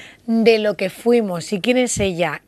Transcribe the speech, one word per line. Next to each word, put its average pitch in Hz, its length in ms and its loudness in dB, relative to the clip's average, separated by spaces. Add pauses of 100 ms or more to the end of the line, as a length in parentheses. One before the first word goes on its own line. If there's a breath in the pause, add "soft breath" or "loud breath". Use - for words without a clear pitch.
(280 loud breath)
de 226 320 4
lo 208 180 -2
que 190 140 -4
fuimos. 214 640 0
¿Y 190 60 0
quién 247 180 0
es 247 220 0
ella? 170 480 -2